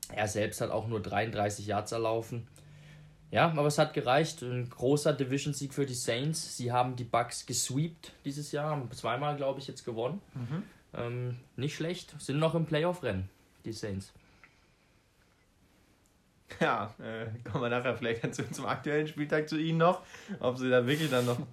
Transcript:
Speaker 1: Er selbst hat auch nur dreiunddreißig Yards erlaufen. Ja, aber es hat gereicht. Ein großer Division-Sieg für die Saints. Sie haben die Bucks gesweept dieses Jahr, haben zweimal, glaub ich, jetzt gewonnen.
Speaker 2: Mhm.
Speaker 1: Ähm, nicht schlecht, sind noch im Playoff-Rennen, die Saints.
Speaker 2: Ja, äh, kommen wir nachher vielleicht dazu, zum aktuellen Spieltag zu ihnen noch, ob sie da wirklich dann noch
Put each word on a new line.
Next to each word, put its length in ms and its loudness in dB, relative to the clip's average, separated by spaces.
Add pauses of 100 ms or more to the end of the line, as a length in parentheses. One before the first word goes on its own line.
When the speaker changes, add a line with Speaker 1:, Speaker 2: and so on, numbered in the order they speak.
(140)
Speaker 1:
Er 140 0
selbst 320 0
hat 100 0
auch 180 -2
nur 140 0
dreiunddreißig 640 0
Yards 280 -2
erlaufen. 520 -2 (880)
Ja, 180 6
aber 160 4
es 140 4
hat 140 4
gereicht. 500 2
Ein 260 -4
großer 440 4
Division-Sieg 600 -2
für 120 0
die 100 -2
Saints. 640 -2
Sie 160 -2
haben 240 2
die 80 -6
Bucks 400 0
gesweept 680 -4 (140)
dieses 260 -6
Jahr, 200 -2
haben 200 -4
zweimal, 460 -2
glaub 200 0
ich, 80 -10
jetzt 200 -12
gewonnen. 360 -2 (120)
Speaker 2:
Mhm. 300 -4 (300)
Speaker 1:
Ähm, 440 -4 (180)
nicht 180 -2
schlecht, 460 -6
sind 180 -2
noch 160 4
im 120 2
Playoff-Rennen, 640 0 (340)
die 80 -6
Saints. 400 -6 (2500)
Speaker 2:
Ja, 400 2
äh, 500 -8
kommen 140 -2
wir 60 2
nachher 260 0
vielleicht 300 -2
dazu, 260 -4
zum 140 -8
aktuellen 420 0
Spieltag 400 0
zu 100 -2
ihnen 200 2
noch, 260 6 (380)
ob 160 2
sie 120 0
da 160 8
wirklich 240 2
dann 160 4
noch 140 2 (140)